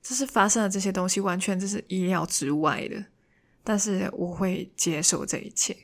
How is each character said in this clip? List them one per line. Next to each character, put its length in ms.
就 140
是 100
发 220
生 140
的 60
这 120
些 100
东 180
西， 120
完 180
全 200
就 80
是 200
意 200
料 200
之 240
外 380
的， 160
但 160
是 340
我 220
会 420
接 260
受 220
这 140
一 120
切。 340